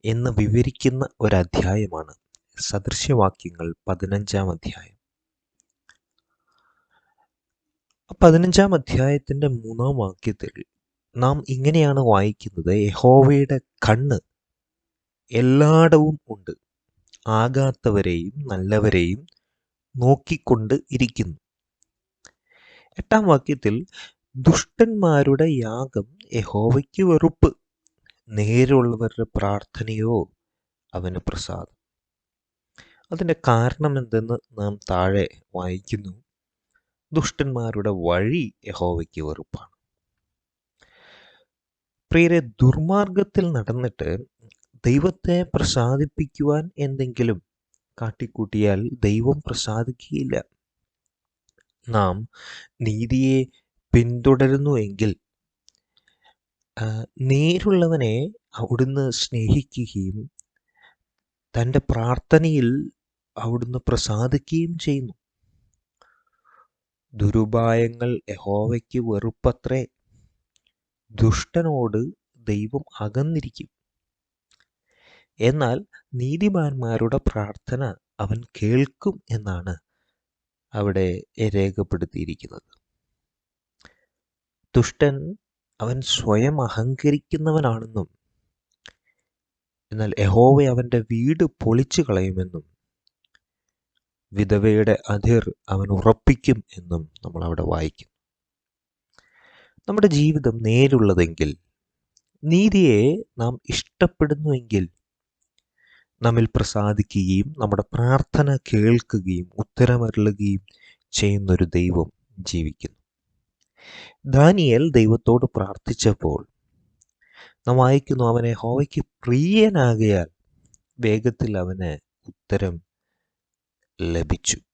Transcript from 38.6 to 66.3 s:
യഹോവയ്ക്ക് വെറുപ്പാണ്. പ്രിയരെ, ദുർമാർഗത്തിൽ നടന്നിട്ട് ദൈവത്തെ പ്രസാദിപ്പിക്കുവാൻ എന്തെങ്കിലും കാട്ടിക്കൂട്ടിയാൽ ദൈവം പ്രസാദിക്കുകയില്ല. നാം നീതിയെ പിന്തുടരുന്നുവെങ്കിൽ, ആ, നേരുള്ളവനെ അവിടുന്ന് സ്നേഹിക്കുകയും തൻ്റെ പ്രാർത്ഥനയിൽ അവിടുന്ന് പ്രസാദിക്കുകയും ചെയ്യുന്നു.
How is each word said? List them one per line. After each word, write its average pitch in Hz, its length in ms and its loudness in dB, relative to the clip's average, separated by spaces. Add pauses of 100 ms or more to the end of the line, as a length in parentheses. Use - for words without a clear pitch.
യഹോവയ്ക്ക് 87 540 -6
വെറുപ്പാണ്. - 520 -12 (2500)
പ്രിയരെ, 170 280 4 (200)
ദുർമാർഗത്തിൽ 185 920 0
നടന്നിട്ട് 117 580 -6 (760)
ദൈവത്തെ 170 540 0 (180)
പ്രസാദിപ്പിക്കുവാൻ 143 1080 -2 (140)
എന്തെങ്കിലും 123 640 -4 (560)
കാട്ടിക്കൂട്ടിയാൽ 104 840 -4 (220)
ദൈവം 113 360 2
പ്രസാദിക്കുകയില്ല. 123 1040 -6 (1400)
നാം 101 280 0 (680)
നീതിയെ 120 560 0 (560)
പിന്തുടരുന്നുവെങ്കിൽ, 123 1200 2 (1600)
ആ, 113 80 -6 (360)
നേരുള്ളവനെ 165 920 2 (400)
അവിടുന്ന് 131 560 -2
സ്നേഹിക്കുകയും 110 1080 -4 (1400)
തൻ്റെ 123 240 0
പ്രാർത്ഥനയിൽ 127 880 0 (680)
അവിടുന്ന് 120 500 -6
പ്രസാദിക്കുകയും 131 880 -2
ചെയ്യുന്നു. 135 360 -4 (2000)